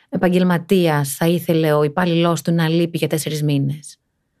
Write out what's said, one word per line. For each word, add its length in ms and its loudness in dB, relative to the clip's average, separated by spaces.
επαγγελματίας 1080 0
θα 120 -2
ήθελε 460 0
ο 100 2
υπάλληλός 600 0
του 100 -2
να 160 0
λείπει 300 0
για 100 -2
τέσσερις 340 -4
μήνες; 560 -4